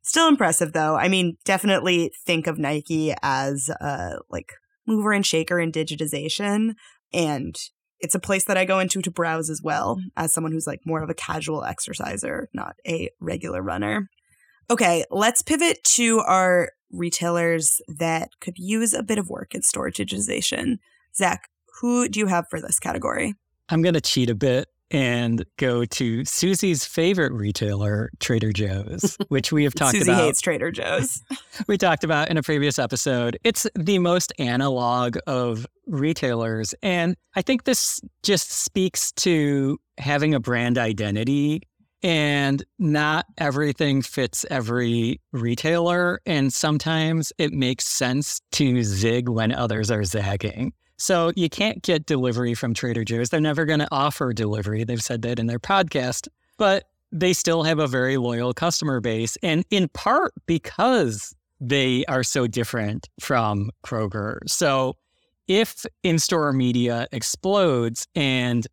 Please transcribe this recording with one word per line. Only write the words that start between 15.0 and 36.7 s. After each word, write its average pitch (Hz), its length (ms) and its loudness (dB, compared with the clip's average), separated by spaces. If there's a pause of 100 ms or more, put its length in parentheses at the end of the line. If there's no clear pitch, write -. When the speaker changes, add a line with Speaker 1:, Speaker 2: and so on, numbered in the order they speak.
Speaker 1:
let's 214 320 2
pivot 320 420 0 (120)
to 226 240 4
our 185 500 4 (200)
retailers 170 920 0 (160)
that 165 320 -2 (100)
could 180 160 -10
use 220 380 0
a - 80 -2
bit 214 160 0
of 180 100 -4
work - 260 -10
in - 60 -6
store - 300 -2
digitization. - 840 -4 (380)
Zach, - 340 -2 (320)
who 240 280 2
do 208 120 -4
you 208 60 2
have 175 220 0
for 160 120 -8
this - 180 -4
category? - 560 -4 (340)
Speaker 2:
I'm 165 140 2
gonna 165 180 4
cheat 123 300 0
a 117 40 2
bit 131 340 0 (240)
and 120 520 2 (120)
go 120 300 2
to 117 380 -2
Susie's 180 600 0
favorite 165 480 2
retailer, 104 760 -2 (100)
Trader 110 320 0
Joe's, 98 680 -2
Speaker 1:
<laughs> - 60 -4
Speaker 2:
which 135 220 0
we 151 140 4
have 135 100 0
talked 139 180 2
Speaker 1:
Susie 196 200 4
Speaker 2:
about. 175 100 6
Speaker 1:
hates 151 180 2
Trader 160 300 -2
Joe's. - 560 -2
Speaker 2:
<laughs> - 400 -10
We 202 120 2
talked 170 260 2
about 156 260 0
in 160 60 2
a 151 60 2
previous 147 360 0
episode. 123 640 0
It's 233 320 0
the 185 240 2
most 175 400 2
analog 123 800 0 (100)
of 123 400 -2 (200)
retailers. 123 960 -2